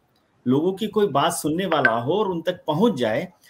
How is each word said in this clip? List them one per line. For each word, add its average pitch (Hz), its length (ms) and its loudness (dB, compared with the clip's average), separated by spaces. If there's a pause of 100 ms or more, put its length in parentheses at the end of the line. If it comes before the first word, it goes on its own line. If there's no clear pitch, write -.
(460)
लोगों 151 260 2
की 202 140 -6
कोई 208 200 2
बात 147 260 2
सुनने 170 340 -2
वाला 139 240 2
हो 120 220 -2
और 202 160 0
उन 170 140 -4
तक 180 240 -6
पहुंच 180 280 2
जाए, 123 380 -2 (180)